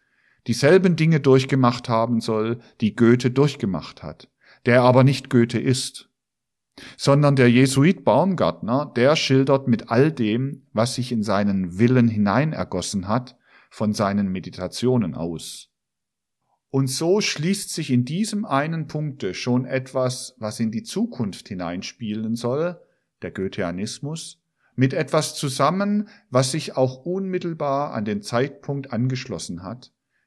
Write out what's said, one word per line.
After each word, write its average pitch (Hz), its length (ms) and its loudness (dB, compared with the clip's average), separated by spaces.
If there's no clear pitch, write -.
dieselben 175 480 4
Dinge 160 240 2
durchgemacht 131 680 2
haben 117 320 0
soll, 113 400 -2
die 110 140 0
Goethe 120 380 4
durchgemacht 120 720 -2
hat, - 260 -18
der 123 180 4
aber 127 200 6
nicht 135 260 2
Goethe 117 300 4
ist. - 500 -4
Sondern 143 380 4
der 127 160 6
Jesuit 135 540 4
Baumgartner, 127 920 0
der 131 220 4
schildert 135 500 2
mit 117 240 0
all 135 220 4
dem, 127 600 -4
was 120 220 0
sich 127 160 -6
in 113 140 -2
seinen 98 560 0
Willen 120 260 4
hineinergossen 101 1000 -2
hat, 123 280 -4
von 107 220 -4
seinen 101 380 0
Meditationen 92 840 -2
aus. - 560 -10
Und 135 200 0
so 175 340 0
schließt 190 480 -4
sich 160 200 -6
in 123 140 2
diesem 202 400 -4
einen 147 440 -4
Punkte 139 440 -6
schon 127 320 -2
etwas, 127 720 -6
was 110 240 -8
in 110 100 -2
die 113 120 -6
Zukunft 123 640 -6
hineinspielen 104 880 -6
soll, 147 420 -4
der 90 80 -8
Goetheanismus, 98 1120 -8
mit 131 180 2
etwas 156 420 -2
zusammen, 190 760 -2
was 131 220 2
sich - 260 -8
auch 131 300 0
unmittelbar 170 880 -4
an 113 100 -4
den 101 160 -4
Zeitpunkt 139 720 -6
angeschlossen 113 680 -6
hat, 107 320 -16